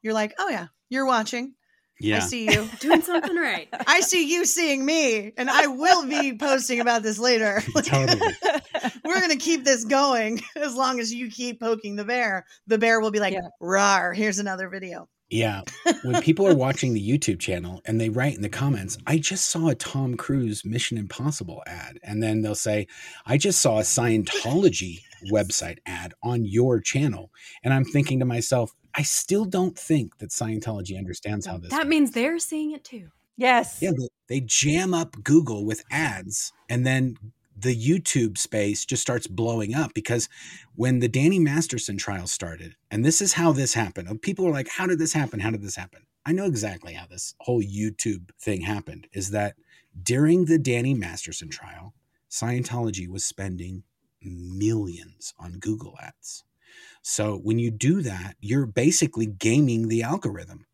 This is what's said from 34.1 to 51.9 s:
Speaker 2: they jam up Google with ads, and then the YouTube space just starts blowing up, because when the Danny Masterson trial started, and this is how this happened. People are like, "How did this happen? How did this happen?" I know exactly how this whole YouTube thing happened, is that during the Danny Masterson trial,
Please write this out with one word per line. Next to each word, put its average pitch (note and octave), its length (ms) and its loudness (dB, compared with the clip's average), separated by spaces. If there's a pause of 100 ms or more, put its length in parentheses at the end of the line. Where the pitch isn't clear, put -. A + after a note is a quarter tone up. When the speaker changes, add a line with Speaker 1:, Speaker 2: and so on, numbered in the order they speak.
Speaker 2:
they - 60 -
jam E3 480 2
up D#3+ 280 -4
Google A#2 440 4
with G#2+ 240 -4
ads, G#2+ 640 -4 (160)
and B2 160 2
then C3 300 2 (440)
the B2 160 2
YouTube A#2+ 640 2
space G#2 480 -2
just B2+ 160 -2
starts B2 240 -2
blowing A2+ 480 -2
up, D3+ 180 -2
because A2+ 360 -2 (480)
when B2+ 240 2
the A#2+ 80 2
Danny D3+ 320 4
Masterson C#3+ 560 0
trial F#2+ 320 -6
started, E2 480 -8 (120)
and G#2+ 160 0
this D#3+ 160 4
is G3+ 120 2
how E3+ 180 4
this C3+ 240 2
happened. G2+ 480 -4
People F#3+ 240 -2
are E3+ 60 2
like, C3+ 160 -4
"How F#3 180 -4
did F3+ 140 2
this D#3 120 0
happen? B2+ 280 0
How G#2+ 100 -2
did G#2+ 120 -4
this G2 120 -10
happen?" - 280 -14 (220)
I C#3+ 60 -4
know F#3 160 2
exactly G2+ 480 -4
how F2 140 -14
this - 320 -12
whole B2 200 2
YouTube G2+ 680 -4 (100)
thing G2 200 -2
happened, G2+ 520 -6
is G2 200 -6
that G#2 240 -2 (440)
during D3+ 440 6
the D#3+ 140 4
Danny B2+ 360 2
Masterson E2+ 540 -8
trial, F#2 460 -16 (360)